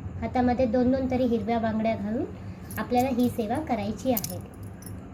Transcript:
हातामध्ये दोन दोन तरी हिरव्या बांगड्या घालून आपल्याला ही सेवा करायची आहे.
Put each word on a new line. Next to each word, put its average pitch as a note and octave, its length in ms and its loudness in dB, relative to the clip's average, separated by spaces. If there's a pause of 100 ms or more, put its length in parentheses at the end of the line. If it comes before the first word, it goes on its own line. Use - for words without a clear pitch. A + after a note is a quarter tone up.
(220)
हातामध्ये B3 440 2
दोन B3 260 4
दोन C4 200 2
तरी B3+ 120 2
हिरव्या A3+ 360 2
बांगड्या A3 360 2
घालून G#3+ 300 -2 (520)
आपल्याला B3 320 2
ही B3 200 4
सेवा A3+ 260 -2
करायची A3 560 -2
आहे. - 260 -2 (760)